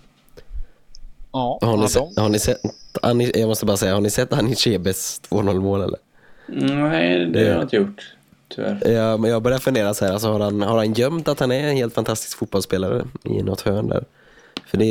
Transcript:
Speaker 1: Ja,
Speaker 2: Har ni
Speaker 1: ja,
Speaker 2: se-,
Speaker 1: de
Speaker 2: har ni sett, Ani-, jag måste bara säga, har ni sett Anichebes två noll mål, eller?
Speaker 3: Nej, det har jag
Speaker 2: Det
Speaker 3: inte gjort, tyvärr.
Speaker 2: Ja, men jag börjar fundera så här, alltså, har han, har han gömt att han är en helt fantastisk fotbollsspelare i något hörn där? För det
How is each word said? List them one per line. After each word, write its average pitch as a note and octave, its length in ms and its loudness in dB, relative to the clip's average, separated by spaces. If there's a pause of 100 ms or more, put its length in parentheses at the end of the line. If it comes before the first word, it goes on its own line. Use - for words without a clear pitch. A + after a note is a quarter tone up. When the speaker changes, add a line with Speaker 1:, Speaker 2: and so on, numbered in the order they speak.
(1300)
Speaker 1:
Ja, B2 300 -2
Speaker 2:
Har A2+ 140 4
ni G#2 60 2
Speaker 1:
ja, G#2 60 2
Speaker 2:
se-, A#2+ 120 2 (160)
Speaker 1:
de G#2 40 2
Speaker 2:
har G#2+ 80 4
ni G#2+ 100 4
sett, - 220 0 (420)
Ani-, A#2+ 360 2
jag A2 100 2
måste G#2+ 180 -2
bara G#2 100 4
säga, G2 180 2
har G2+ 60 2
ni G2+ 100 2
sett B2+ 220 0
Anichebes G#2+ 840 0
två - 240 -2
noll G2 180 2
mål, G2 220 0
eller? - 160 -4 (480)
Speaker 3:
Nej, C#3 800 0
det E2 140 0
har A2 60 4
jag F2 120 2
Speaker 2:
Det D#2+ 40 -2
Speaker 3:
inte - 140 0
gjort, G2+ 360 -2 (360)
tyvärr. G#2 420 -2
Speaker 2:
Ja, A2+ 260 2
men A2 140 2
jag A2+ 120 0
börjar B2 160 2
fundera G#2+ 360 0
så G#2 100 -2
här, F#2 80 2
alltså, G#2+ 200 -2
har G#2+ 80 0
han, G#2 220 0
har A2 140 2
han A2 160 2
gömt D3 360 0
att C#3+ 120 -2
han B2+ 120 2
är C#3+ 160 0
en C#3+ 80 0
helt A#2 180 -2
fantastisk A2 440 -4
fotbollsspelare G2 680 -2 (200)
i G2+ 180 -2
något G2 180 -4
hörn G#2+ 280 -2
där? - 160 -2 (600)
För F#2+ 120 -2
det G#2+ 120 4